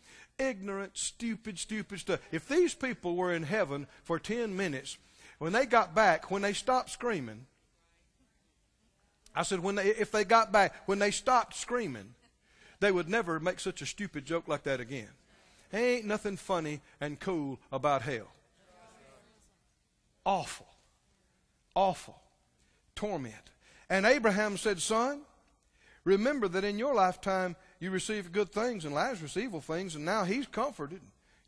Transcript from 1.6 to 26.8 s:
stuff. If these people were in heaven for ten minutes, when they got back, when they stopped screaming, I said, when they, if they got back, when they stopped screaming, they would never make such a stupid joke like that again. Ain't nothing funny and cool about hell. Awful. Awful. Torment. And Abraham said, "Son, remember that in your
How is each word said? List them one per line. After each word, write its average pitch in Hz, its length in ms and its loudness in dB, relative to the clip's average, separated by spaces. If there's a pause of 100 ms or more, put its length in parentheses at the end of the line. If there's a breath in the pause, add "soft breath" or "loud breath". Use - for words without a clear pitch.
stuff. 165 200 -2 (120)
If 160 160 -4
these 339 260 4
people 175 400 -4
were 180 180 0
in 165 120 -2
heaven 147 420 -2 (160 loud breath)
for 165 160 -2
ten 214 380 -4
minutes, 143 420 -4 (400 loud breath)
when 160 140 -4
they 254 140 4
got 208 280 4
back, 185 360 4
when 202 120 0
they 202 100 0
stopped - 380 0
screaming, 131 560 -6 (1900)
I 160 80 0
said, 185 180 -2
when 196 160 -2
they, 196 100 0
if 220 240 2
they 214 140 2
got 220 280 6
back, 196 220 6 (120)
when 202 120 0
they 202 140 4
stopped - 440 2
screaming, 131 580 -6 (640 soft breath)
they 196 120 4
would 175 160 0
never 175 320 0
make 180 200 -2
such - 200 -6
a 139 60 -10
stupid 151 400 -8
joke 165 220 -4
like 147 160 -2
that 135 160 0
again. 117 280 -10 (640 soft breath)
Ain't 240 320 0
nothing 208 320 -2
funny 156 460 -4 (180 soft breath)
and 147 180 -6
cool 147 420 -4 (120)
about 135 300 2
hell. 117 300 -6 (1900)
Awful. 185 420 -4 (1080)
Awful. 180 460 2 (720)
Torment. 156 560 -6 (400 soft breath)
And 190 160 4
Abraham 214 500 4
said, 196 240 0
"Son, 254 420 0 (800 soft breath)
remember 214 440 4
that 190 160 0
in 208 140 -2
your 269 160 0